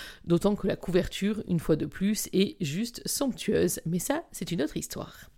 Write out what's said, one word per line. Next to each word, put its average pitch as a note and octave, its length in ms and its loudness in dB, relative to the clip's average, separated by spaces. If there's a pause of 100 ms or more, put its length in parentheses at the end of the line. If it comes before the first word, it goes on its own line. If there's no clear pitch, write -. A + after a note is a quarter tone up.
(240)
d'autant F3+ 320 4
que - 100 -4
la - 80 2
couverture, F#3+ 720 0
une F3 140 2
fois D#3+ 160 4
de D3+ 100 -2
plus, G3+ 460 -2
est F#3+ 280 4
juste F#3 460 -4
somptueuse. F3+ 800 0
Mais E3+ 140 0
ça, D4 320 -2
c'est - 180 -8
une F3 120 0
autre D#4 140 -4
histoire. - 600 -10